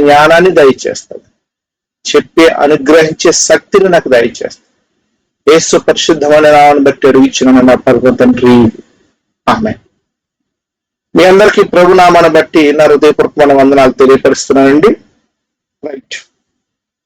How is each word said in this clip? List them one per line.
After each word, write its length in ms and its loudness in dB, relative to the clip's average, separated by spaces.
జ్ఞానాన్ని 460 2
దయచేస్తారు. 800 -4
చెప్పి 400 -2
అనుగ్రహించే 840 0
శక్తిని 580 -2
నాకు 200 -2
దయచేస్తా. 540 -4
యేసు 260 0
పరిశుద్ధమైన 720 0
నామాన్ని 320 2
బట్టి 240 -2
అడుగుచున్నాను 600 0
నా 80 2
పరమ 400 -2
తండ్రి, 320 0
ఆమేన్. 300 -6
మీ 60 2
అందరికీ 400 2
ప్రభు 300 0
నామాన్ని 380 2
బట్టి 420 0
నా 100 0
హృదయపూర్వకమైన 680 0
వందనాలు 380 2
తెలియపరుస్తున్నానండి. 960 0
రైట్, 280 -18